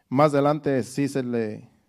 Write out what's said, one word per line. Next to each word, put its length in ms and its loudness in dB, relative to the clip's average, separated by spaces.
más 240 4
adelante 500 0
sí 260 -4
se 140 -4
le 460 -6